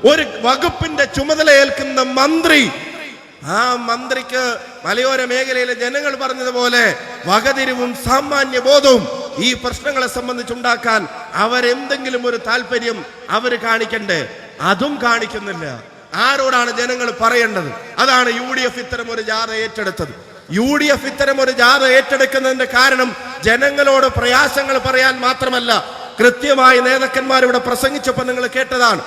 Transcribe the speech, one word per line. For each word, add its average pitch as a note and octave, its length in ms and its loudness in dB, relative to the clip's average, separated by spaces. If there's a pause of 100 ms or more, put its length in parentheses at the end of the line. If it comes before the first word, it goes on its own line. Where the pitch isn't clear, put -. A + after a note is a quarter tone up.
(120)
ഒരു D#4 120 2 (220)
വകുപ്പിന്റെ C#4+ 640 0 (100)
ചുമതല D4+ 320 2 (140)
ഏൽക്കുന്ന C4+ 360 -2 (200)
മന്ത്രി, D#4 420 4 (960)
ആ - 20 0 (300)
മന്ത്രിക്ക് B3+ 520 -4 (440)
മലയോര B3+ 340 0 (120)
മേഖലയിലെ B3+ 520 -2
ജനങ്ങൾ C#4 380 -4
പറഞ്ഞതുപോലെ B3 600 0 (460)
വകതിരിവും B3 640 0 (140)
സാമാന്യ C4+ 600 0
ബോധവും C4+ 380 6 (440)
ഈ - 20 4 (120)
പ്രശ്നങ്ങളെ B3+ 540 -4
സംബന്ധിച്ചുണ്ടാക്കാൻ A#3+ 880 -2 (420)
അവരെന്തെങ്കിലും B3 840 -2
ഒരു A#3+ 180 -4
താല്പര്യം A#3 500 -2 (400)
അവര് A#3+ 280 -2
കാണിക്കണ്ടേ? A3 540 -2 (520)
അതും C#4 240 0 (100)
കാണിക്കുന്നില്ല. G#3 600 -2 (600)
ആരോടാണ് B3+ 540 2
ജനങ്ങൾ B3 280 -4 (140)
പറയേണ്ടത്? A3 480 0 (340)
അതാണ് B3+ 260 4 (100)
യു B3+ 180 -8
ഡി B3+ 120 -2
എഫ് B3 140 -8
ഇത്തരം A#3 300 -8
ഒരു A3+ 160 -6
ജാഥ A3 200 -2 (140)
ഏറ്റെടുത്തത്. F#3+ 500 -6 (440)
യു B3 120 2 (120)
ഡി D4 140 2
എഫ് C4 160 -8
ഇത്തരം C4+ 320 0
ഒരു B3+ 180 0
ജാഥ C4 220 6 (140)
ഏറ്റെടുക്കുന്നതിന്റെ C4 680 2 (100)
കാരണം B3+ 320 4 (380)
ജനങ്ങളോട് C4+ 600 4 (100)
പ്രയാസങ്ങൾ C4+ 580 2 (100)
പറയാൻ C4 280 2 (120)
മാത്രമല്ല, B3+ 440 0 (480)
കൃത്യമായി B3+ 680 6
നേതാക്കന്മാർ C4 600 2
ഇവിടെ B3 200 2
പ്രസംഗിച്ചപ്പോൾ C4 640 -2
നിങ്ങൾ B3 160 -2 (100)
കേട്ടതാണ് B3 520 2